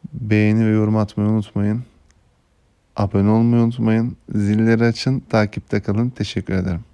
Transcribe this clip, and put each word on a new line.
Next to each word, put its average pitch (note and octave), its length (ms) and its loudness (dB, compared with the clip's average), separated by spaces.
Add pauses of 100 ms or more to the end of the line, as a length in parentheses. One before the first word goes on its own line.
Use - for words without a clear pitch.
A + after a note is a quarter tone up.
(140)
beğeni G#2+ 520 2
ve A2 40 2
yorum G#2+ 280 2
atmayı G#2+ 320 -2
unutmayın. G#2+ 540 -2 (1120)
Abone G2 340 0
olmayı A#2 340 4
unutmayın. A2+ 540 0 (180)
Zilleri A2 480 2
açın, A#2+ 360 0
takipte G#2 640 -2
kalın. A2+ 280 -2
Teşekkür - 440 -6
ederim. F#2 400 -4